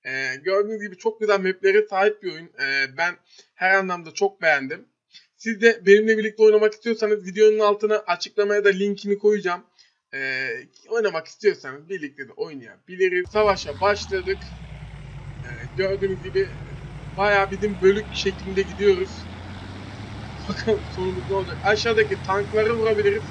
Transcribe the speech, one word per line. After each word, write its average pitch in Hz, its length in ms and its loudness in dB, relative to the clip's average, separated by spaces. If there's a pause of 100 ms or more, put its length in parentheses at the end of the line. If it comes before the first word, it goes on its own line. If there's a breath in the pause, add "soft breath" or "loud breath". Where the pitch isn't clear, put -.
E, 131 320 -6
gördüğünüz 202 460 -2
gibi 190 140 -12
çok 220 240 -4
güzel 202 200 2
maplere 190 460 2
sahip 208 360 0
bir 175 100 -8
oyun. 165 140 -14
E, 135 500 -4
ben 170 180 -2 (400 soft breath)
her 185 200 4
anlamda 175 400 0
çok 196 280 -2
beğendim. 151 460 0 (480 soft breath)
Siz 220 240 -6
de 226 260 4
benimle 214 320 8
birlikte 214 240 0
oynamak 214 300 8
istiyorsanız 214 540 -2
videonun 214 320 4
altına 208 380 2
açıklamaya 202 680 0
da 202 40 6
linkini 202 500 0
koyacağım. 185 460 0 (500 soft breath)
E, 135 340 -4 (400)
oynamak 196 380 -2
istiyorsanız 151 640 -4
birlikte 143 400 -12
de - 40 -20
oynayabiliriz. 180 1000 -4
Savaşa 202 500 0
başladık. 190 580 -2 (1040)
E, 123 60 -14 (260)
gördüğünüz 190 460 -2
gibi 190 260 -2 (680)
bayağı 196 340 2
bizim 196 320 -4
bölük 202 320 4
şeklinde 190 480 -2
gidiyoruz. 190 480 2 (1400)
Bakalım 208 320 -2 (160)
sonumuz 185 340 -4
ne 196 60 0
olacak. 175 280 -4
Aşağıdaki 214 520 2 (100)
tankları 208 480 0
vurabiliriz. 208 560 0